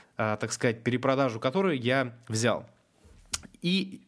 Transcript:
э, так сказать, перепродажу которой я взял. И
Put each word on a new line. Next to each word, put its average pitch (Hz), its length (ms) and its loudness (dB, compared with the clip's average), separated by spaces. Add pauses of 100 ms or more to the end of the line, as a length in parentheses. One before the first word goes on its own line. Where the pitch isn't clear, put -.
(160)
э, 107 240 0
так 113 120 -4
сказать, 117 300 0
перепродажу 127 580 2
которой 165 380 0
я 123 360 0 (140)
взял. 110 380 0 (960)
И 185 460 -2